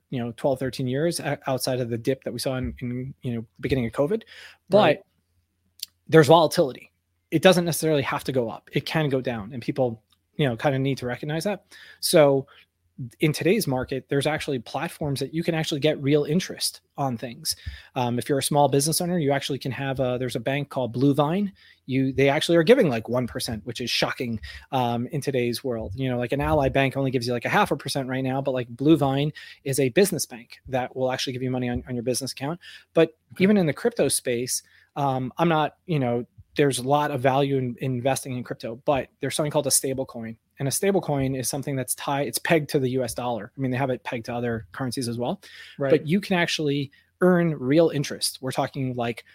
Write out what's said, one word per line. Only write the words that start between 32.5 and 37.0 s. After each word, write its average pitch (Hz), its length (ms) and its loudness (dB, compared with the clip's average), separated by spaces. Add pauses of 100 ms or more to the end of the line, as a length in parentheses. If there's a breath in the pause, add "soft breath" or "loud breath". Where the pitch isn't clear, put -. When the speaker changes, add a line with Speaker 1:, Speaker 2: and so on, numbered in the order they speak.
Speaker 1:
But 165 220 4 (160)
Speaker 2:
Okay. 180 140 2
Speaker 1:
even 214 120 6
in 180 80 4
the 143 80 0
crypto 190 360 0
space, 123 520 -2 (340 soft breath)
um, 131 440 -2
I'm 170 100 4
not, 156 280 2 (100)
you 165 100 0
know, 123 300 0 (280)
there's 139 220 4
a 123 60 -6
lot 147 260 2